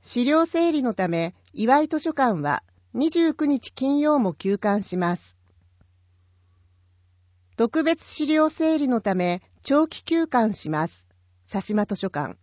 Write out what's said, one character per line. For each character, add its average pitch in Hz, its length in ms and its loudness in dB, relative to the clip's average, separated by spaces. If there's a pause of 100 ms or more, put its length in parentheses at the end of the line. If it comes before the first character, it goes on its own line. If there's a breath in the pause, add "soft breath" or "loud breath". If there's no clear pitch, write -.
資 240 240 -2
料 311 180 4
整 339 260 0
理 302 120 0
の 240 100 -2
た 185 160 -2
め、 170 260 -2 (200)
岩 247 260 4
井 302 80 0
図 311 100 -2
書 320 140 -4
館 214 300 0
は 143 200 -2 (300)
二 269 160 0
十 330 260 2
九 302 120 -2
日 285 240 -2
金 277 280 0
曜 294 200 2
も 190 160 0
休 196 240 -2
館 202 240 0
し 180 140 -6
ま 175 200 0
す。 - 220 -20 (2250)
特 240 260 0
別 330 220 0
資 - 220 -4
料 311 240 2
整 320 260 0
理 285 120 0
の 240 120 0
た 196 140 -2
め、 180 280 -2 (200 soft breath)
長 294 240 2
期 - 160 -16
休 330 240 0
館 226 260 0
し - 180 -8
ま 156 160 -2
す。 - 200 -16 (440)
佐 196 140 -6
島 208 220 0
図 196 100 -6
書 190 140 -6
館。 135 320 -6